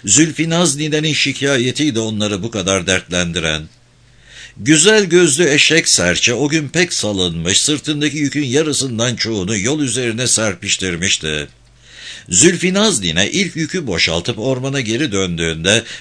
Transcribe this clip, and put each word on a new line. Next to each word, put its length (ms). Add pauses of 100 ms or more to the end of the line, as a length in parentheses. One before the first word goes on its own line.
Zülfinaz 680
ninenin 380
şikayetiydi 840
onları 440
bu 80
kadar 360
dertlendiren. 760 (920)
Güzel 480
gözlü 440
eşek 380
serçe 460
o 140
gün 220
pek 240
salınmış, 680
sırtındaki 560
yükün 280
yarısından 680
çoğunu 420
yol 220
üzerine 480
serpiştirmişti. 1200 (840)
Zülfinaz 720
nine 300
ilk 240
yükü 320
boşaltıp 520
ormana 420
geri 300
döndüğünde 720 (180)